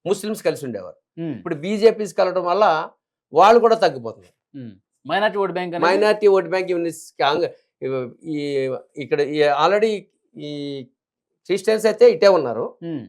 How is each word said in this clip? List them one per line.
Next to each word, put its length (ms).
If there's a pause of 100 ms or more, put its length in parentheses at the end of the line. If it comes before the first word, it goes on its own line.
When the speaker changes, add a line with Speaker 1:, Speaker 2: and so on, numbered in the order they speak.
Speaker 1:
ముస్లిమ్స్ 360
కలిసి 240
ఉండేవారు. 540
Speaker 2:
మ్మ్. 120
Speaker 1:
ఇప్పుడు 220
బీజేపీస్ 600
కలవడం 300
వల్ల 460 (420)
వాళ్ళు 280
కూడా 140
తగ్గిపోతున్నారు. 840
Speaker 2:
మ్మ్. 140 (360)
మైనారిటీ 300
ఓట్ 140
బ్యాంక్ 220
అనేది 160
Speaker 1:
మైనారిటీ 360
ఓట్ 220
బ్యాంక్ 200
even 160
is 120 (240)
కాంగ్-, 280 (760)
ఈ, 420 (300)
ఇక్కడ 240
ఈ 220
already 600 (340)
ఈ 460 (640)
క్రిస్టియన్స్ 400
అయితే 240
ఇటే 180
ఉన్నారు. 540
Speaker 2:
మ్మ్. 260